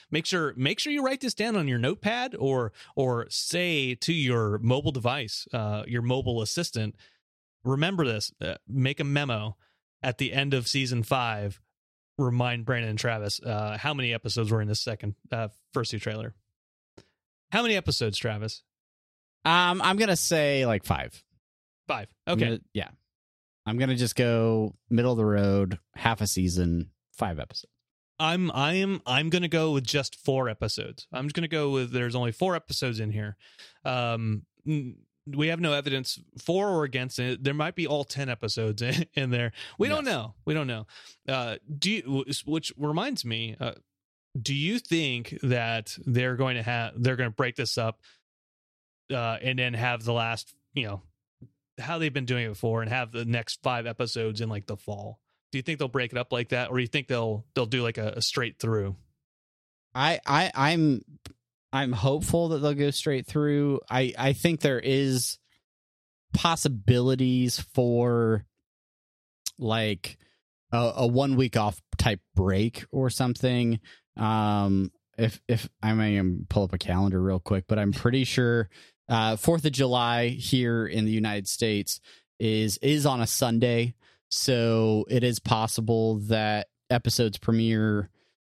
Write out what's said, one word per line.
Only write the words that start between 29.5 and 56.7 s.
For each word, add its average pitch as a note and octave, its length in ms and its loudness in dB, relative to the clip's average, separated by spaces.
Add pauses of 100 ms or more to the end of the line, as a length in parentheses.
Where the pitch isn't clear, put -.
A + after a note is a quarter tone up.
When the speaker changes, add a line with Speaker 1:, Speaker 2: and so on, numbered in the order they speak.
Speaker 1:
with C#3 120 0
just C3+ 320 -2
four C3 320 0
episodes. A2 640 -6
I'm B2+ 120 -6
just D3 100 -6
gonna E3+ 140 -2
go D3+ 220 -2
with B2+ 220 0
there's A#2+ 220 -2
only B2 180 0
four F#3 220 0
episodes B2+ 460 -4
in A2 100 -2
here. G#2 260 -4 (480)
Um, A#2 600 -2 (220)
n-, D3 300 -4 (300)
we D3 220 0
have E3 120 -2
no E3 120 0
evidence C#3 460 -2 (200)
for F#3+ 300 0
or E3 160 0
against B2+ 340 -4
it. B2+ 260 -2
There C#3 100 2
might D3+ 200 -2
be E3+ 120 -2
all C#3+ 180 -2
ten C3+ 240 -6
episodes A2 540 -2
<laughs> - 0 -
in, D3+ 320 0
in C3+ 160 0
there. A#2+ 220 0 (260)
We A3 100 2
don't D4+ 160 -2
Speaker 2:
Yes. A#3+ 100 0
Speaker 1:
know. A2 200 -6 (100)
We D3+ 100 0
don't D3+ 140 -2
know. A2 180 -6 (420)
Uh, B2 280 -2 (220)
do D#3 120 0
you, G#3+ 120 0
w-, C3+ 260 -2
s-, C3+ 180 -6
which D3+ 300 -4
reminds E3 480 -4
me, A2+ 360 -6
uh, A#2+ 120 -4 (680)
do C3+ 140 -2
you E3+ 240 0
think C#3 640 -2
that A#2 540 -2 (100)
they're B2 300 2
going B2+ 200 0
to A#2 60 -4
have, A#2 340 -4
they're B2 200 2
gonna A#2+ 140 0
break B2 260 0
this - 220 -4
up, A2+ 220 -2 (1120)
uh, A#2 300 -2
and B2+ 160 0
then B2 160 0
have A#2+ 300 -2
the A#2 80 0
last, A2+ 420 -2 (200)
you C3 120 -2
know, G2+ 160 -8 (760)
how D3+ 200 -6
they've D#3 160 -2
been C3+ 120 -2
doing A#2+ 200 0
it - 40 -6
before A2+ 320 -2
and A2 80 -4
have B2 220 -2
the A#2 120 -4
next A#2 380 -2
five A#2+ 240 -2
episodes A2+ 540 -4
in, A2+ 80 -2
like, G#2 180 -6
the G#2 100 -8
fall? G#2+ 420 -12 (320)
Do C#3 80 -6
you B2+ 40 -4
think D#3+ 160 -6
they'll C3+ 100 -2
break B2 240 -2
it B2 60 -4
up A#2+ 140 -4
like A#2+ 180 -2
that, B2 200 0